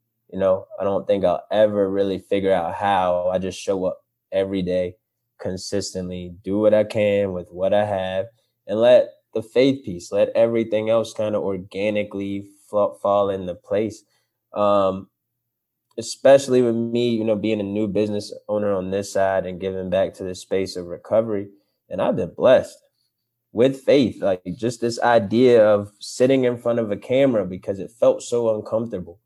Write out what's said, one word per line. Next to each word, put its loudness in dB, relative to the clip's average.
You -10
know, 2
I -4
don't -2
think 0
I'll 0
ever 4
really -2
figure 0
out -2
how. 0
I 0
just -6
show -2
up -4
every -2
day, -2
consistently, -6
do -2
what 4
I 4
can 0
with -8
what -2
I 4
have, -4
and -2
let 6
the -4
faith 2
piece, -10
let 2
everything 0
else 0
kinda -2
organically -4
fa-, 0
fall 2
into -6
place. -6
Um, 0
especially 4
with 2
me, -2
you -2
know, 0
being -2
a -4
new -2
business -4
owner -2
on -4
this -6
side 0
and -10
giving -6
back 0
to -12
the -8
space -4
of -10
recovery. -4
And -8
I've -2
been -6
blessed 2
with 0
faith, 2
like, -2
just -4
this -2
idea 4
of 2
sitting 0
in 0
front -2
of -2
a -4
camera 0
because -8
it -10
felt 2
so -2
uncomfortable. -6